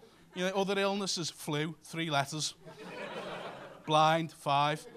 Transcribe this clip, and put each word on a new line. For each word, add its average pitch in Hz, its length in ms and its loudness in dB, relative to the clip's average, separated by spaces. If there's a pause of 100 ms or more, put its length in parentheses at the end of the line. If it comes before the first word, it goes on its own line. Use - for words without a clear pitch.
(340)
You 180 120 -2
know, 190 100 0
other 196 240 2
illnesses, 196 500 0
flu, 156 540 -2
three 165 260 -4
letters. 143 460 0 (1300)
Blind, 156 460 6
five. 147 520 2 (140)